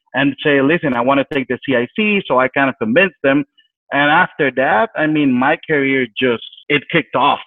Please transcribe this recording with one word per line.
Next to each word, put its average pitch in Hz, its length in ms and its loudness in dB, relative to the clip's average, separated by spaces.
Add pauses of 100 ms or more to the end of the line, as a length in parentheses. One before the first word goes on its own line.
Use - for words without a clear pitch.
(140)
and 135 300 0
say, 139 180 4
"Listen, 151 320 0
I 117 60 -2
wanna 135 320 0
take 135 160 -4
the 123 180 -4
C 135 80 0
I 120 220 -2
C." 214 300 0
So 135 120 0
I 131 100 2
kinda 135 320 -2
convinced 151 420 0
them. 139 220 0 (480)
And 147 180 0
after 160 420 0
that, 165 440 0
I 156 100 -2
mean, 151 260 0
my 131 260 0 (100)
career 135 380 0 (120)
just, 123 260 0 (240)
it 143 220 -2
kicked - 260 -2
off 135 300 2